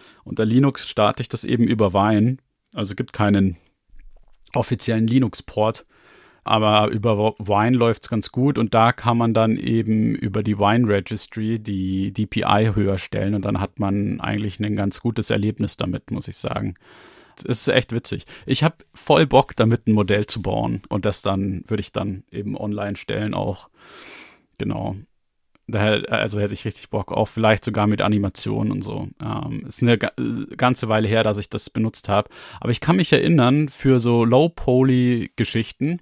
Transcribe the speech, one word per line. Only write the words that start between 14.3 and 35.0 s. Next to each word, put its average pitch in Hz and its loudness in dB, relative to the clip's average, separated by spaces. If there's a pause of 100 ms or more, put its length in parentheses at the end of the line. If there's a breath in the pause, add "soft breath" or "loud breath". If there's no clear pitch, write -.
ein 104 -2
ganz 101 -2
gutes 110 -2
Erlebnis 104 -2
damit, - -6
muss - -6
ich 98 -12
sagen. 104 -6 (600 loud breath)
Es - -18
ist - -2
echt - 2
witzig. - -6 (200 loud breath)
Ich - 0
hab 165 0 (100)
voll 151 4
Bock, 131 4
damit 113 2
ein 110 6
Modell 104 2
zu - -6
bauen 110 -2
und 98 -4
das 101 -2
dann, 98 -2
würde 110 -4
ich - -10
dann 98 -6
eben 104 -6
online 104 -4
stellen 104 -4
auch. 98 -6 (840 loud breath)
Genau. 110 -4 (720)
Da 107 -4
hä-, 104 0
also 107 -2
hätte 104 -2
ich - -14
richtig - -10
Bock, 104 -6
auch 107 0
vielleicht 110 0
sogar 107 0
mit 107 0
Animationen 104 -2
und 101 -4
so. 104 -8 (120)
Ähm, 107 -8
ist - -6
eine 117 4
ga-, - -4 (440)
ganze 123 0
Weile 110 2
her, 113 2
dass 107 0
ich 101 -8
das - -8
benutzt - -4
hab. 101 0 (320 loud breath)
Aber - -4
ich 117 0
kann 170 2
mich 185 2
erinnern, 139 4
für 131 2
so 117 4
Low-Poly-Geschichten 127 2